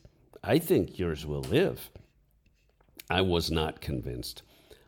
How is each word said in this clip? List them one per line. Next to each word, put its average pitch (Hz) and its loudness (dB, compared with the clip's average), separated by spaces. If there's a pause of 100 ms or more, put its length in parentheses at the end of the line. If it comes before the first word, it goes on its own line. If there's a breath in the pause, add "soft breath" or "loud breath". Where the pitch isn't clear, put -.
(440)
"I 120 4
think 165 2
yours 80 -2
will 73 -4
live." 90 0 (1200)
I 90 4
was 85 2
not 80 0
convinced. 62 -8 (440 soft breath)